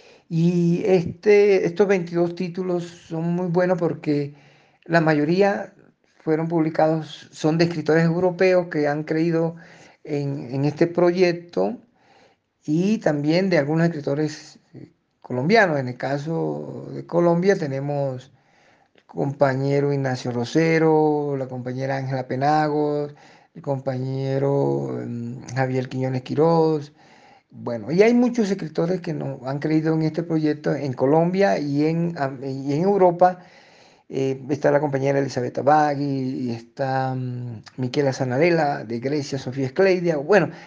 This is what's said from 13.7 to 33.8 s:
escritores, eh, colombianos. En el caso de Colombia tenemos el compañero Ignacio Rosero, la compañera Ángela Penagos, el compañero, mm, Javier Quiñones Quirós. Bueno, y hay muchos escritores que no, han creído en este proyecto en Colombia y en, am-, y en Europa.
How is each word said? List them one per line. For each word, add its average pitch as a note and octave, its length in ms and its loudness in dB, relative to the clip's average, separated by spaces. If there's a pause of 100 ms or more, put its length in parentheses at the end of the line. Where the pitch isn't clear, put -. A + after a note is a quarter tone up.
escritores, D3 720 -4 (160)
eh, - 180 -20 (300)
colombianos. D#3 560 2
En B2+ 100 -4
el B2 80 -8
caso D3 960 -6
de C#3 140 -12
Colombia F3 500 2
tenemos C#3 760 -4 (680)
el - 100 -20
compañero C#3 880 0
Ignacio C3 360 -4
Rosero, D#3 1080 2
la C3 80 -6
compañera B2+ 500 -6
Ángela C3 320 -6
Penagos, D3 840 0 (400)
el D3+ 80 -18
compañero, C3+ 1400 -2
mm, A#2+ 480 -10
Javier C3 340 0
Quiñones C3 340 -4
Quirós. D#3 680 2 (580)
Bueno, A#2 400 -8
y F3 120 4
hay A3+ 100 6
muchos A#3+ 380 2
escritores F3 500 -4
que E3+ 140 -6
no, C#3 320 -8
han C#3 120 -4
creído D#3 360 0
en D#3+ 80 0
este D#3 200 -2
proyecto D#3+ 520 -2
en C#3 180 -4
Colombia E3+ 680 2
y D3 280 0
en, E3 320 -2
am-, C3+ 260 -6
y C3+ 300 -4
en D#3 80 0
Europa. F3+ 560 4 (720)